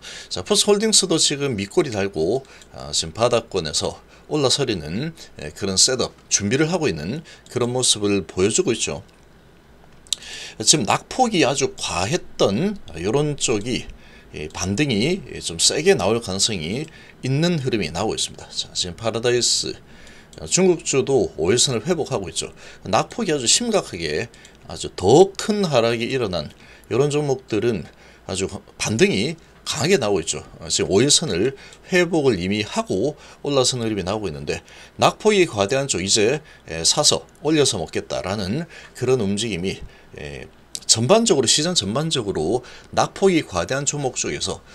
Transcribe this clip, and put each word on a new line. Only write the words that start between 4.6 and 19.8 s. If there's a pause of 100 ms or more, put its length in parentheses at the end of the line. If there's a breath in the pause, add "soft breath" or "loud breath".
예,
그런
셋업 (140)
준비를
하고
있는 (280 loud breath)
그런
모습을
보여주고
있죠. (1600 loud breath)
지금
낙폭이
아주
과했던 (220)
요런
쪽이, (480 loud breath)
예,
반등이, (120)
예,
좀
세게
나올
가능성이 (360 loud breath)
있는
흐름이
나오고
있습니다.
자,
지금
파라다이스, (680 loud breath)